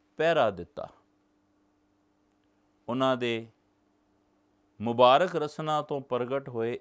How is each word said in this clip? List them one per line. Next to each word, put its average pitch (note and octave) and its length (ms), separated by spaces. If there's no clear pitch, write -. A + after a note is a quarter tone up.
ਪਹਿਰਾ D#3 340
ਦਿੱਤਾ। F2 400
ਉਹਨਾਂ C3 280
ਦੇ A#2 320
ਮੁਬਾਰਕ B2+ 560
ਰਸਨਾ D3+ 460
ਤੋਂ C#3+ 180
ਪ੍ਰਗਟ C3 480
ਹੋਏ A#2 320